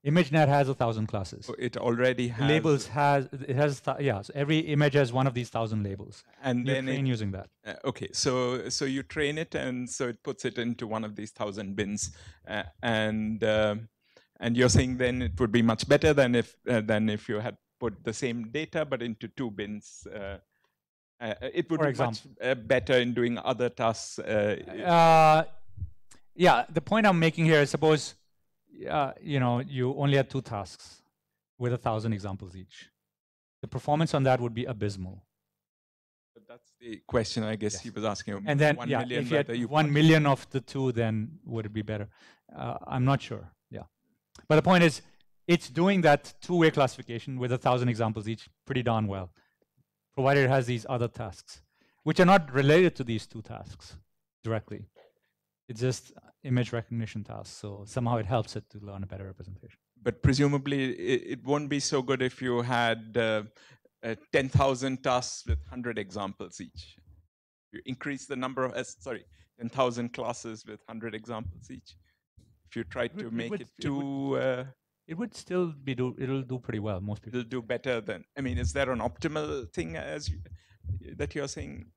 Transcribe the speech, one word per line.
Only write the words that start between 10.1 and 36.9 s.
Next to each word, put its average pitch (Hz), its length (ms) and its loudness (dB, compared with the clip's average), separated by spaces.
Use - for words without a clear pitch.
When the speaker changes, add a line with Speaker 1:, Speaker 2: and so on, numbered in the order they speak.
Speaker 2:
puts - 220 -8
it 123 140 -4
into 117 280 -4
one 110 180 -4
of 107 120 -10
these 104 160 -12
thousand 101 420 -6
bins. 104 380 -4
Uh, 104 160 -6
and, 110 580 0
uh, 107 320 2
and 117 180 0
you're 127 120 6
saying 127 300 4
then 127 240 0
it - 180 -4
would 113 100 4
be 117 120 6
much 113 260 2
better 151 260 6
than 123 220 6
if, - 180 0
uh, 117 140 4
than 107 260 2
if 104 200 -4
you 104 120 -2
had 107 160 -6
put 110 240 -4
the 113 80 -2
same 117 400 -4
data, 156 320 -2
but 135 180 -4
into 117 240 -6
two 120 240 -6
bins. 104 640 -10
Uh, 98 220 -8
uh, 110 140 -6
it 165 160 -4
would 160 120 -2
Speaker 1:
For 147 100 4
Speaker 2:
be 120 80 -6
much, 127 120 0
Speaker 1:
example. - 200 -12
Speaker 2:
uh, 127 120 0
better 127 440 0
in 120 140 2
doing 120 260 0
other 120 320 -2
tasks. - 500 -2
Uh, 107 360 2
Speaker 1:
Uh, 160 580 8
yeah, 147 360 6
the 156 100 0
point 214 240 2
I'm 185 120 6
making 165 280 4
here 156 160 6
is 139 80 2
suppose, 156 440 4
uh, 147 220 0
you 143 180 0
know, 123 200 2
you 135 360 -2
only 139 220 4
had 131 100 2
two 135 140 -4
tasks - 580 -12
with 123 140 -2
a 123 60 -2
thousand 110 340 -2
examples 98 420 -8
each. - 360 -20
The - 60 -12
performance 147 440 0
on 139 120 4
that 127 140 6
would 120 140 -2
be 120 140 -4
abysmal. 98 580 -6
Speaker 2:
But 113 120 -20
that's - 320 -20
the 117 280 -12